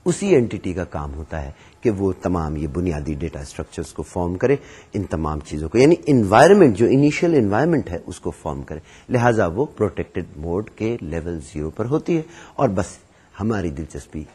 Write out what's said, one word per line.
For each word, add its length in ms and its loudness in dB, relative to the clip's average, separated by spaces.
اسی 300 0
اینٹیٹی 380 2
کا 120 -4
کام 300 -8
ہوتا 280 -8
ہے 80 -12
کہ 100 0
وہ 220 0
تمام 340 -2
یہ 100 -4
بنیادی 480 -4
ڈیٹا 260 -8
اسٹرکچرز 520 -12
کو 100 -8
فارم 320 -4
کرے، 220 2
ان 100 -4
تمام 380 -4
چیزوں 280 -8
کو، 100 0
یعنی 160 6
انوائرمنٹ، 720 6
جو 100 4
انیشل 480 2
انوائرمنٹ 560 2
ہے، 160 -6
اس 140 -12
کو 100 -6
فارم 320 -8
کرے، 160 -12
لہذا 380 4
وہ 200 -2
پروٹیکٹڈ 480 -4
موڈ 400 -6
کے 240 -4
لیول 400 -6
زیرو 300 -8
پر 140 -6
ہوتی 320 -2
ہے۔ 60 -2
اور 140 2
بس 180 -2
ہماری 300 -2
دلچسپی 540 -12